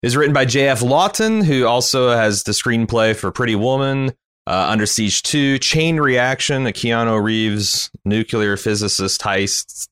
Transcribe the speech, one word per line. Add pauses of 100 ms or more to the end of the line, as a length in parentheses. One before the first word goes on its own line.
Is
written
by
J
F
Lawton,
who
also
has
the
screenplay
for
Pretty
Woman, (360)
uh,
Under
Siege
two,
Chain
Reaction,
a
Keanu
Reeves (140)
nuclear
physicist
heist